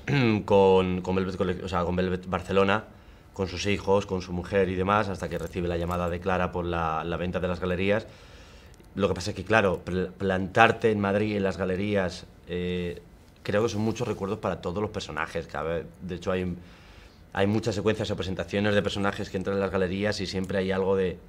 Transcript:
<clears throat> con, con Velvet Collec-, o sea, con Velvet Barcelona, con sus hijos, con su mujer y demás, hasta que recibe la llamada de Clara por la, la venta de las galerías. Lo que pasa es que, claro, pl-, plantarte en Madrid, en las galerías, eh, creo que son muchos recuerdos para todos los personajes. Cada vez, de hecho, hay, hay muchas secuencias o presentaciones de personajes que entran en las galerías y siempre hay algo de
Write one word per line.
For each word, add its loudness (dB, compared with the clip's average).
<clears throat> 2
con, 6
con -2
Velvet 0
Collec-, 0
o -6
sea, 0
con 0
Velvet 0
Barcelona, 2
con -2
sus -6
hijos, 2
con -4
su -10
mujer 0
y -4
demás, 2
hasta -6
que -6
recibe -4
la 0
llamada -2
de -4
Clara 0
por -4
la, -2
la -4
venta -4
de -2
las -4
galerías. 0
Lo 2
que 0
pasa -4
es -10
que, -8
claro, 4
pl-, -2
plantarte 4
en 2
Madrid, 2
en 2
las 0
galerías, 0
eh, -4
creo 2
que 2
son -2
muchos 0
recuerdos -2
para -2
todos -4
los -2
personajes. -6
Cada -6
vez, -6
de -8
hecho, -4
hay, -2
hay 2
muchas 0
secuencias 0
o -2
presentaciones -2
de 4
personajes -2
que -6
entran -2
en 0
las 0
galerías 0
y -4
siempre -2
hay 0
algo 2
de 0